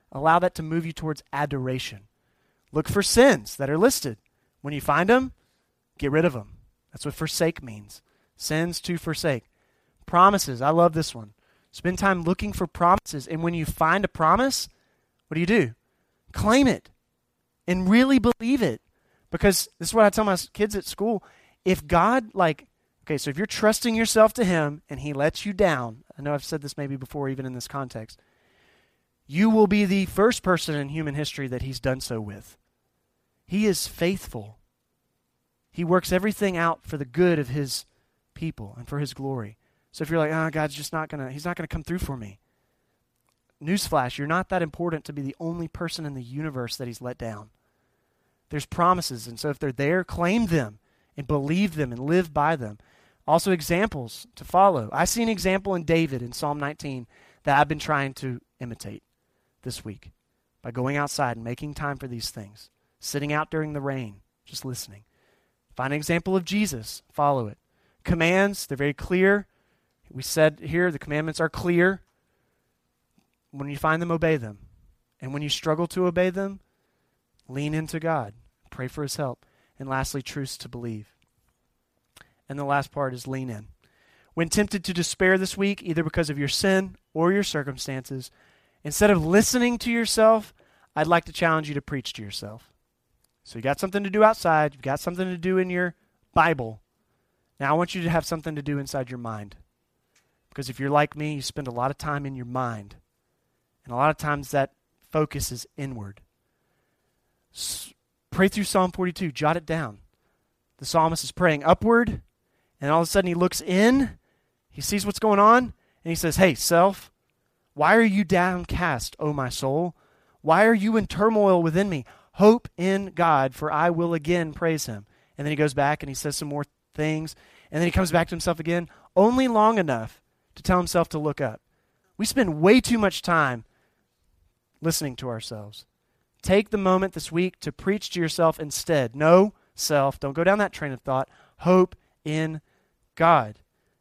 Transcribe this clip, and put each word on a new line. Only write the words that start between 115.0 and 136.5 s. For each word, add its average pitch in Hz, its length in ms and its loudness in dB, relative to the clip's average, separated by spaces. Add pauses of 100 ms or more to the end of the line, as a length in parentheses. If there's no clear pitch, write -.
what's 208 140 -4
going 208 200 4
on, 220 240 10
and - 460 -12
he 165 60 -2
says, 160 220 0
"Hey, 180 180 6
self, 180 560 2 (640)
why 156 220 4
are 233 60 8
you 208 220 4
downcast, 175 960 0
O 151 140 -2
my 135 160 -4
soul? 147 460 -2 (460)
Why 165 240 6
are 226 80 8
you 220 240 2
in 202 100 0
turmoil 202 560 4
within 170 260 2
me? 147 160 -4 (280)
Hope 220 420 6
in 190 380 0
God, 147 420 2
for 156 160 -6
I 160 180 2
will 170 240 0
again 165 400 -2
praise 160 340 -2
him." 107 180 -10 (320)
And 143 80 -6
then 147 60 -2
he 151 40 -2
goes 147 180 2
back 147 300 0
and 139 60 -10
he 135 60 -10
says 143 200 -6
some 156 120 -8
more 143 180 -6 (300)
things, 156 400 -4 (360)
and 151 80 -4
then 175 80 2
he 170 40 0
comes 185 200 0
back 165 160 2
to 175 80 -8
himself 165 240 -4
again, 170 300 -4 (260)
only 247 320 4
long 220 300 4
enough 127 440 -2 (340)
to - 80 -18
tell 185 140 2
himself 175 320 2
to 160 100 -6
look 151 200 -4
up. 113 220 -4 (560)
We 214 80 -2
spend 165 360 0
way 214 200 8
too 233 160 0
much 202 240 0
time 139 420 0 (1200)
listening 151 360 -2
to 131 120 -8
ourselves. 110 560 -12 (560)
Take 202 300 2